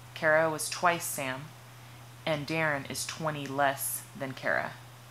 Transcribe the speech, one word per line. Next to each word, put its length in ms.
Kara 360
was 200
twice 360
Sam, 400
and 200
Darren 460
is 140
twenty 400
less 580
than 160
Kara. 380